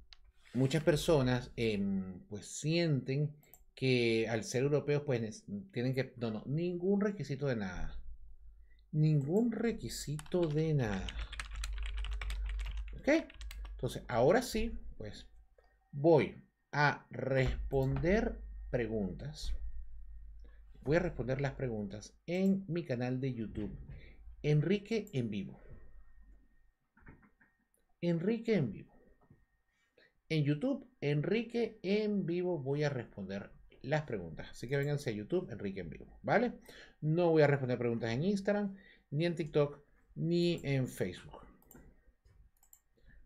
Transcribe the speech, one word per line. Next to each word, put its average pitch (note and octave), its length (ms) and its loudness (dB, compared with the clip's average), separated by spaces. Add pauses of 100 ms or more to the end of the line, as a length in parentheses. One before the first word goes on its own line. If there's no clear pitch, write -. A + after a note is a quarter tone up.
(540)
muchas C3+ 300 2
personas, C3+ 720 4
em, G2 720 0
pues, G#2 200 -10
sienten D3 880 0 (400)
que A#2 540 4
al A2+ 140 0
ser B2 200 0
europeos, D3 420 2
pues, B2 160 0
nes-, G2+ 500 -8
tienen B2 220 0
que... B2+ 240 -2
No, A2+ 140 -2
no, G#2+ 140 -6
ningún F3 560 2
requisito C#3+ 460 -2
de B2 100 2
nada. F2+ 420 -2 (920)
Ningún D#3 600 4
requisito F3+ 960 -2
de D#3 260 2
nada. G#2 340 0 (1900)
¿Ok? - 120 -2 (600)
Entonces, - 360 -6
ahora C#3 340 6
sí, A3+ 380 -2 (180)
pues, - 300 -12 (640)
voy C#3+ 500 6 (300)
a C#3+ 380 2
responder C3+ 1300 0 (280)
preguntas. A2 840 -2 (1300)
Voy D3 160 2
a E3+ 40 4
responder C3 400 -2
las C#3 120 -2
preguntas G#2+ 640 -6 (100)
en F#3+ 400 2
mi D#3+ 180 -2
canal B2+ 340 -2
de C3 140 -2
YouTube, G#2 420 -6 (680)
Enrique F#3 680 2
en A#2 200 -2
Vivo. F2 280 -6 (2500)
Enrique G3 540 0
en C#3 180 4
Vivo. - 220 -14 (1400)
En D#3 140 4
YouTube, D3 440 0 (140)
Enrique G#3 800 0
en G3+ 460 2
Vivo, F3 320 0
voy C#3+ 240 0
a C#3+ 60 2
responder G2+ 600 -6 (320)
las D3+ 220 0
preguntas. F2 480 -8
Así - 160 -12
que C#3 100 0
vénganse C#3+ 320 -2
a A2 40 -2
YouTube, G#2+ 380 -4
Enrique G2 280 -6
en E2 100 -8
Vivo, - 320 -16
¿vale? G3 320 2 (480)
No E3 300 4
voy D#3+ 100 8
a C#3+ 60 10
responder C3 320 2
preguntas A#2 320 2
en B2+ 120 2
Instagram, G3+ 520 0 (340)
ni D3 160 0
en F3 100 2
TikTok, D3 440 2 (360)
ni E3+ 480 2
en C3+ 240 2
Facebook. - 520 -6 (1900)